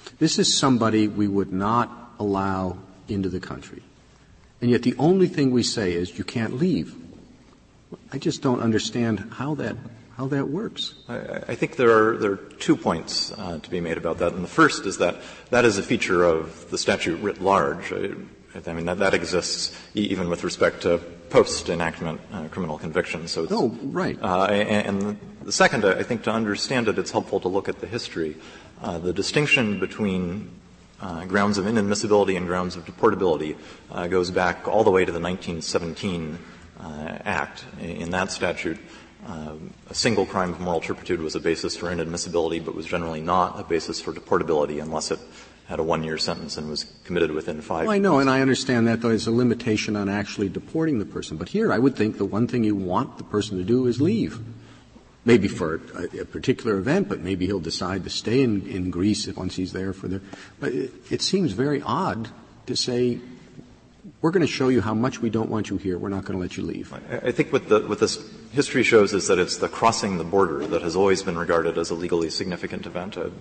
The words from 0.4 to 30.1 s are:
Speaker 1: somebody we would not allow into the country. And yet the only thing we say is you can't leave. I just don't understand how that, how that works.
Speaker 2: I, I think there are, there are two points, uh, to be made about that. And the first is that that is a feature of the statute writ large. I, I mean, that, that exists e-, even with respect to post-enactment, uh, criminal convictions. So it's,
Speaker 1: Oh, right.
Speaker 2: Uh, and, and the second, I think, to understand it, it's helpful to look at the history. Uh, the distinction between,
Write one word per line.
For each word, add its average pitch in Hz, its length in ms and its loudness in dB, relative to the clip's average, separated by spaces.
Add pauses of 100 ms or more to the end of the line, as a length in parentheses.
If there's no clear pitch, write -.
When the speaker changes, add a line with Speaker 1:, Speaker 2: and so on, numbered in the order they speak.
Speaker 1:
somebody 110 520 4
we 101 180 0
would 98 280 0
not 113 640 -2
allow 98 580 0 (320)
into 95 220 -2
the 90 100 -4
country. - 420 -12 (800)
And 120 100 4
yet 120 120 4
the 123 160 2
only 180 280 6
thing 135 260 2
we 120 100 4
say 95 320 0
is 87 240 -2
you 95 60 -4
can't 113 340 -2
leave. 143 360 0 (1160)
I 143 60 -4
just - 240 -2
don't 131 180 4
understand 110 720 0
how 143 220 -4
that, 127 200 -4 (440)
how 131 80 -4
that 139 220 0
works. 190 440 -6 (160)
Speaker 2:
I, 120 80 -6 (320)
I 120 60 -4
think - 220 -4
there 120 140 6
are, 110 280 6
there 101 140 2
are 98 40 -2
two - 400 0
points, - 560 -2
uh, 87 260 -8
to - 120 -16
be 90 100 -4
made 82 160 -4
about 82 220 -4
that. 85 160 0
And 90 100 -6
the 85 40 -8
first - 360 4
is 95 140 -6
that 90 180 2 (320)
that 120 160 6
is 101 140 6
a 95 40 0
feature 90 420 2
of 80 460 2
the 95 60 -4
statute 87 460 0
writ 101 180 -4
large. 90 500 2
I, 95 200 -4 (560)
I 82 80 -6
mean, 82 100 -4
that, 90 140 -2
that 95 160 2
exists 85 600 -2 (200)
e-, 110 60 -2
even 92 280 0
with 85 160 -4
respect 87 380 0
to 87 160 2 (320)
post-enactment, 85 880 2 (100)
uh, 80 180 -8
criminal 78 280 -6
convictions. 82 540 -4
So 82 140 -2
it's, 82 80 -4
Speaker 1:
Oh, 185 160 2 (160)
right. 160 360 -4
Speaker 2:
Uh, 95 240 2
and, 101 580 2
and 104 180 -4 (200)
the 101 120 -8
second, 139 340 4
I 92 160 4
think, 113 220 -4
to 110 80 0
understand 113 560 0
it, 95 100 2
it's 90 140 -2
helpful 101 280 0
to 92 80 -2
look 95 220 -2
at 90 100 -6
the 90 60 -10
history. 85 500 -6 (460)
Uh, 85 160 -4
the 90 160 -2
distinction 110 640 0
between, 92 720 -2 (500)